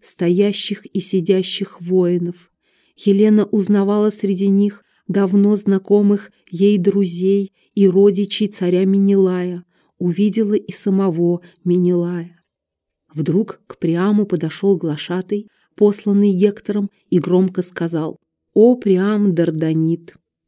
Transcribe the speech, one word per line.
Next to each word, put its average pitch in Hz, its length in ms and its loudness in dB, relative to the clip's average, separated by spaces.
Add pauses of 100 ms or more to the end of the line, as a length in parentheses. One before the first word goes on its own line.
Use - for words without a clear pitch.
стоящих 196 880 -2
и - 120 -8
сидящих 185 840 -4
воинов. 175 680 -2 (460)
Елена 208 480 2
узнавала 208 640 0
среди 196 380 -2
них 202 340 0 (240)
давно 196 480 2
знакомых 202 800 0 (180)
ей 196 280 2
друзей 190 760 0 (240)
и 196 120 4
родичей 196 600 2
царя 180 360 0
Менелая, 185 800 0 (340)
увидела 202 560 -2
и - 180 -4
самого 175 680 -2 (220)
Менелая. 175 800 -2 (720)
Вдруг 160 540 -2
к - 100 -20
Приаму 196 480 0
подошёл 180 500 -2
глашатай, 185 720 -6 (300)
посланный 202 560 2
Гектором, 202 580 -2 (180)
и 180 100 2
громко 180 440 0
сказал: 165 560 -6 (340)
"О, 240 240 4
Приам 202 580 0
Дарданит, 160 840 -2 (320)